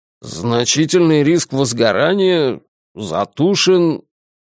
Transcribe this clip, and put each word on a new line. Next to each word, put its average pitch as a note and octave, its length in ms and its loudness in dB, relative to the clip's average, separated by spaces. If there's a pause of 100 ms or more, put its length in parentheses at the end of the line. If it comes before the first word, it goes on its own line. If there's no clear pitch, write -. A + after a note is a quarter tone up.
(200)
«Значительный D3 1040 0
риск D#3+ 300 0
возгорания, C3+ 1080 0 (340)
затушен». D#3 1080 0 (460)